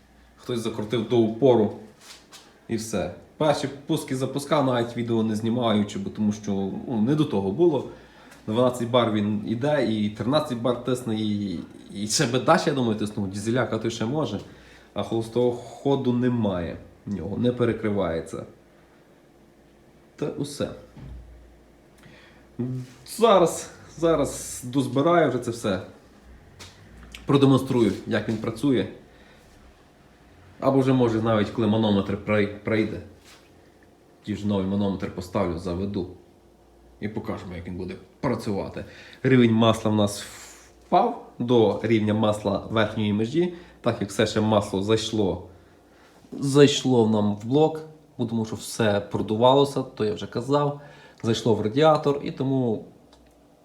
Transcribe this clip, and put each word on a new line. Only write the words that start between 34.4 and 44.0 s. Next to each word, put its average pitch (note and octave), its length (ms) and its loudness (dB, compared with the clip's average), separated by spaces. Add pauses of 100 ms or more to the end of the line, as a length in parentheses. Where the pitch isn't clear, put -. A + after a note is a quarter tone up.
новий G2 200 0
манометр G2 480 -2
поставлю, F2 440 -4
заведу. F#2 580 -6 (840)
І G#2 100 -8
покажемо, G2 460 -10
як F2 120 -12
він F2+ 100 -10
буде F#2 180 -8 (240)
працювати. A2+ 680 -4 (380)
Рівень B2 300 6
масла A2 380 4
в G#2+ 40 2
нас G#2 260 0
впав - 1160 -4
до A#2 440 4
рівня G#2+ 300 2
масла G#2 580 0
верхньої G#2+ 420 0
межі, C#3+ 400 0 (280)
так - 200 -2